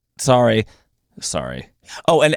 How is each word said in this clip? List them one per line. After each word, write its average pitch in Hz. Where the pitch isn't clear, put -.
Sorry. 120
Sorry. 64
Oh, 160
and, 151